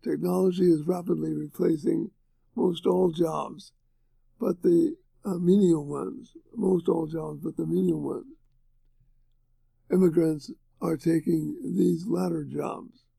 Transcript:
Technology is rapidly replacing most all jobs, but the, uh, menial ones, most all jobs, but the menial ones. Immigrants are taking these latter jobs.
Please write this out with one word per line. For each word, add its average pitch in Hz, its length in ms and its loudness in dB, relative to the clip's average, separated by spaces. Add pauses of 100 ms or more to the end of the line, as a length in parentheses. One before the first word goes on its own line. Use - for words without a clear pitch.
Technology 180 600 0
is 156 220 4
rapidly 175 460 -2
replacing 151 800 -2 (440)
most 180 320 0
all 185 240 2
jobs, 160 600 -4 (680)
but 175 220 -2
the, 170 340 4 (280)
uh, 180 140 -4
menial 175 480 4
ones, - 460 -8 (220)
most 190 340 0
all 165 180 0
jobs, 156 360 -8
but 160 140 -8
the 165 100 -4
menial 170 340 0
ones. 147 360 -8 (1500)
Immigrants 165 600 2 (300)
are 165 160 -2
taking 156 600 0 (200)
these 180 300 2
latter 170 380 -2
jobs. - 600 -10 (140)